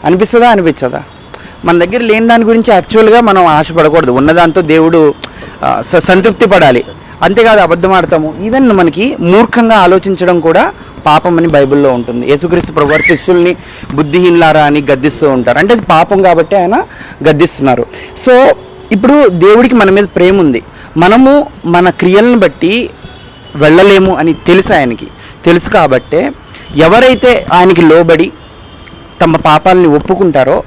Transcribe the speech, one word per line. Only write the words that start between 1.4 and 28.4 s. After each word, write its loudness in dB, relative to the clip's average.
మన 0
దగ్గర -4
లేని -2
దాని 2
గురించి 0
యాక్చువల్గా 2
మనం 2
ఆశపడకూడదు. 0
ఉన్నదాంతో 0
దేవుడు, 2
ఆ, -2
స-, -4
సంతృప్తి 0
పడాలి. 2
అంతేకాదు 2
అబద్ధం -2
ఆడతాము. -2
ఈవెన్ 0
మనకి -2
మూర్ఖంగా 0
ఆలోచించడం 0
కూడా 0
పాపం 0
అని 0
బైబిల్లో 0
ఉంటుంది. -6
యేసుక్రీస్తు -2
ప్రభువారు -2
శిష్యుల్ని -2
"బుద్ధిహీనులారా" 0
అని 0
గద్దిస్తూ -2
ఉంటారు. -2
అంటే -2
అది -4
పాపం 0
కాబట్టి 0
ఆయన -2
గద్దిస్తున్నారు. 0
So 4
ఇప్పుడు 2
దేవుడికి 2
మన 2
మీద 2
ప్రేమ 0
ఉంది. 0
మనము 2
మన 0
క్రియలను 0
బట్టి -2
వెళ్ళలేము 2
అని -2
తెలుసు -2
ఆయనకి. -2
తెలుసు 0
కాబట్టే -2
ఎవరైతే 2
ఆయనకి 2
లోబడి 2